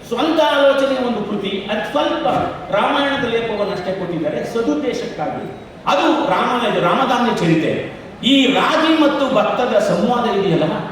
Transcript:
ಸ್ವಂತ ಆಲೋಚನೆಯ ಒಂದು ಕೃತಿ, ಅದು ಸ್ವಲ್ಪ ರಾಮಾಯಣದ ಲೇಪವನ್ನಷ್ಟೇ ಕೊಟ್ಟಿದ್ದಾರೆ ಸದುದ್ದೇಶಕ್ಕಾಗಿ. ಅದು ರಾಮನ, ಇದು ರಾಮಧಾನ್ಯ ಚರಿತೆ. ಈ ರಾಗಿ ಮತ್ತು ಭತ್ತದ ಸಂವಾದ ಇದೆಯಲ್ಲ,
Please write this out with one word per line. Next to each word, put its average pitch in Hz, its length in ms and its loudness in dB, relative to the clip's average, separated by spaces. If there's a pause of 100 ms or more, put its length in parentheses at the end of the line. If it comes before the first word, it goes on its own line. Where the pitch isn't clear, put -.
ಸ್ವಂತ 311 320 0
ಆಲೋಚನೆಯ 269 680 4
ಒಂದು 208 240 -2
ಕೃತಿ, 196 400 -4
ಅದು 214 200 -4
ಸ್ವಲ್ಪ 294 380 0 (480)
ರಾಮಾಯಣದ 269 480 0
ಲೇಪವನ್ನಷ್ಟೇ 208 680 -2
ಕೊಟ್ಟಿದ್ದಾರೆ 170 520 -4
ಸದುದ್ದೇಶಕ್ಕಾಗಿ. 190 1080 -4 (340)
ಅದು 311 440 2
ರಾಮನ, 240 420 0
ಇದು - 80 0
ರಾಮಧಾನ್ಯ 247 580 2
ಚರಿತೆ. - 600 0 (240)
ಈ 262 220 4
ರಾಗಿ 302 560 2
ಮತ್ತು 269 320 2
ಭತ್ತದ 214 440 2
ಸಂವಾದ 214 580 2
ಇದೆಯಲ್ಲ, 170 280 2 (280)